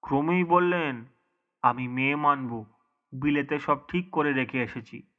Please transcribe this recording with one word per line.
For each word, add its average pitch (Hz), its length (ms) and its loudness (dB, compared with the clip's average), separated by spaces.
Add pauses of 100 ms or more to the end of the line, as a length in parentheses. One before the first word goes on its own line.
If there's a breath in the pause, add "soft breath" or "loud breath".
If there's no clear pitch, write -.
ক্রমেই 160 420 2
বললেন, 170 600 2 (580)
"আমি 123 260 2
মেয়ে 131 280 0
মানব, 135 480 0 (480)
বিলেতে 143 460 0
সব 143 200 0 (100)
ঠিক 180 220 -4
করে 147 220 0
রেখে 127 300 -2
এসেছি। 117 400 -10 (160)